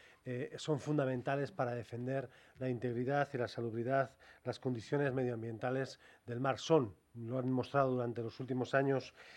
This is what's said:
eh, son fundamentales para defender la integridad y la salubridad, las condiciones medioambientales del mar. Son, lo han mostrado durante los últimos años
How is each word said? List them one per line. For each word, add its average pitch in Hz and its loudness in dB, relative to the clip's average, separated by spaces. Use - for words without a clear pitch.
eh, 127 -6
son 151 -2
fundamentales 139 0
para 123 0
defender 123 -4
la 131 -2
integridad 127 0
y 127 -2
la 120 0
salubridad, 120 0
las 123 -4
condiciones 131 0
medioambientales 123 -2
del 120 -4
mar. 135 2
Son, 135 4
lo 117 -4
han 127 0
mostrado 131 4
durante 120 0
los 113 -6
últimos 127 -2
años 139 4